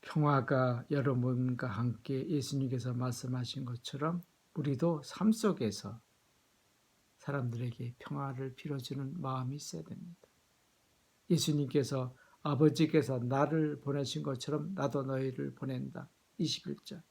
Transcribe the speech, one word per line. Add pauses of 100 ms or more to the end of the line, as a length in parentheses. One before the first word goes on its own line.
평화가
여러분과
함께
예수님께서
말씀하신
것처럼 (320)
우리도
삶
속에서 (1160)
사람들에게
평화를
빌어주는
마음이
있어야
됩니다. (1080)
예수님께서 (260)
"아버지께서
나를
보내신
것처럼
나도
너희를
보낸다." (300)
이십일
절.